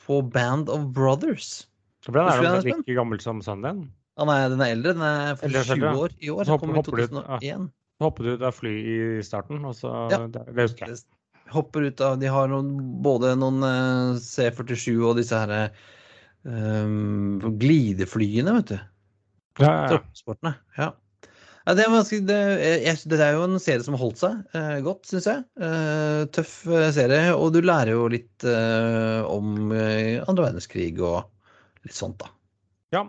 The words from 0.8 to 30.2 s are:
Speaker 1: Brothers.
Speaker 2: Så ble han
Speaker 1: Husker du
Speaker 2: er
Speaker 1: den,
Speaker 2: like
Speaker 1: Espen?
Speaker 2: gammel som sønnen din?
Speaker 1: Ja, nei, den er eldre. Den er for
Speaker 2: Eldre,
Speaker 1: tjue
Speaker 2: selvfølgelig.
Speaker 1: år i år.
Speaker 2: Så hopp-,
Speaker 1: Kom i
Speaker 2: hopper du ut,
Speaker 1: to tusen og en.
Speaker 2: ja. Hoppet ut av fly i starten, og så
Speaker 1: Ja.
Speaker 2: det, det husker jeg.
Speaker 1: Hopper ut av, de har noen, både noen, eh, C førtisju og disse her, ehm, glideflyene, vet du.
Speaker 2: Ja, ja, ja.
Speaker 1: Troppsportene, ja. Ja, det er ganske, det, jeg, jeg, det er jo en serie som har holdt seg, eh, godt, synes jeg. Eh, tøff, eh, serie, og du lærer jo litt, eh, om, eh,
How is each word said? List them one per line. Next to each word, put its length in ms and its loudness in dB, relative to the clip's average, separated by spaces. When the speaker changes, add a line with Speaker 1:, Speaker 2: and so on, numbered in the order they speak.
Speaker 1:
Brothers. 760 0
Speaker 2:
Så 80 -10
ble 100 4
han 80 4
Speaker 1:
Husker 120 4
du 40 4
Speaker 2:
er 60 2
Speaker 1:
den, 120 2
Speaker 2:
like 140 0
Speaker 1:
Espen? 180 -4
Speaker 2:
gammel 240 -2
som 200 -6
sønnen 220 -8
din? 280 -8
Speaker 1:
Ja, 60 -2
nei, 240 2
den 120 -2
er 140 2
eldre. 200 0
Den 80 -4
er 340 -2
for 100 -8
Speaker 2:
Eldre, 160 0
Speaker 1:
tjue 160 0
Speaker 2:
selvfølgelig. 200 0
Speaker 1:
år 120 -2
i 80 -8
år. 160 -4
Speaker 2:
Så 80 0
hopp-, 80 2
Speaker 1:
Kom 100 -4
i 40 -2
Speaker 2:
hopper 220 0
du 60 2
ut, 80 0
Speaker 1:
to 60 -8
tusen 80 -8
og 180 -8
en. 0 -
Speaker 2:
ja. 160 -8
Hoppet 240 -2
ut 160 -2
av 120 -2
fly 160 -8
i 520 -4
starten, 420 -8
og 100 -10
så 360 -6
Speaker 1:
Ja. 160 0
Speaker 2:
det, 280 -12
det 160 2
husker 160 -12
jeg. 120 -14
Speaker 1:
Hopper 340 -2
ut 140 -8
av, 180 2
de 80 -2
har 220 2
noen, 540 -4
både 360 4
noen, 240 2
eh, 560 0
C 320 0
førtisju 540 -2
og 120 4
disse 160 0
her, 380 0
ehm, 960 -2
glideflyene, 960 2
vet 120 2
du. 140 -6
Speaker 2:
Ja, 60 8
ja, 160 4
ja. 60 0
Speaker 1:
Troppsportene, 680 -4
ja. 140 -4
Ja, 100 2
det 100 6
er 60 4
ganske, 360 2
det, 120 2
jeg, 240 2
jeg, 140 0
det 140 2
er 140 6
jo 100 2
en 160 0
serie 240 0
som 100 -4
har 80 -4
holdt 160 -2
seg, 220 -2
eh, 260 -4
godt, 260 -6
synes 200 -4
jeg. 180 -2
Eh, 680 0
tøff, 400 -6
eh, 240 4
serie, 460 4
og 160 4
du 80 6
lærer 340 4
jo 140 2
litt, 340 -4
eh, 800 2
om, 480 -2
eh, 560 0